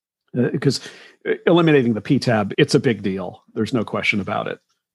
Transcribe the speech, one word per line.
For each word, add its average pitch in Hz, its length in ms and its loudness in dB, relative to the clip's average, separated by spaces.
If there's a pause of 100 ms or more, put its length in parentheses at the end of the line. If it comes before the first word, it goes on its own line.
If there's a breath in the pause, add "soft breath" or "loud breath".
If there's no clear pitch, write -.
(380)
Uh, 120 120 0 (100)
'cause - 220 0 (640 loud breath)
eliminating 151 480 4
the 104 80 -4
P 139 180 0
tab, 107 380 0
it's 151 180 4
a 139 40 4
big 104 240 0
deal. 95 400 -6 (100)
There's 110 180 -2
no 110 140 0
question 104 340 -2
about 101 280 -4
it. - 120 -8 (360)